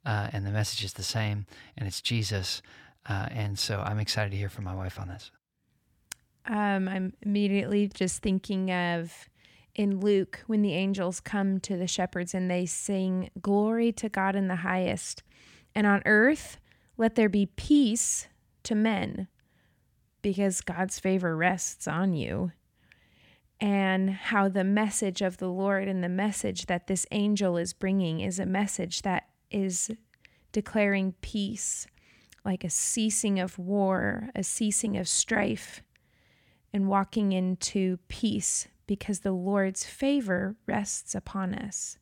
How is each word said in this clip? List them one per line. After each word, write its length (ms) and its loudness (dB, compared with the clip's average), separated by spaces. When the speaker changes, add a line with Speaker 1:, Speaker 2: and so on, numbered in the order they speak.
Speaker 1:
uh, 280 0
and 120 -4
the 60 -2
message 320 -2
is 80 -6
the 100 -12
same, 440 -2
and 100 -4
it's 140 -6
Jesus. 600 -2
Uh, 260 -4
and 260 -4
so 220 -2
I'm 200 -2
excited 320 -2
to 60 -4
hear 120 -4
from 160 -8
my 100 -6
wife 240 -6
on 80 -8
this. 240 -12
Speaker 2:
Um, 440 0
I'm 320 -4
immediately 680 2
just 340 -2
thinking 480 0
of 600 -2
in 260 2
Luke, 460 2
when 140 4
the 120 4
angels 480 -2
come 400 0
to 160 -4
the 100 -2
shepherds 460 -2
and 180 0
they 140 0
sing, 640 -2
"Glory 520 2
to 160 -6
God 260 0
in 140 2
the 80 0
highest, 680 -2
and 140 4
on 180 6
earth 540 4
let 180 2
there 140 6
be 160 4
peace 840 2
to 140 -2
men," 540 0
because 380 0
God's 400 -4
favor 380 2
rests 500 0
on 260 0
you. 380 -2
And 480 2
how 400 2
the 160 2
message 560 0
of 160 0
the 120 -4
Lord 380 0
and 160 -2
the 60 -2
message 560 -2
that 220 -2
this 240 -2
angel 440 2
is 160 -2
bringing 480 0
is 180 -4
a 80 -2
message 580 -2
that 260 -2
is 400 -2
declaring 680 2
peace, 680 -6
like 220 -2
a 40 -4
ceasing 680 0
of 180 -2
war, 800 0
a 80 -2
ceasing 540 0
of 100 -2
strife, 760 0
and 160 2
walking 420 2
into 640 0
peace 580 -2
because 340 -4
the 100 0
Lord's 540 0
favor 720 0
rests 480 -4
upon 400 -4
us. 460 -8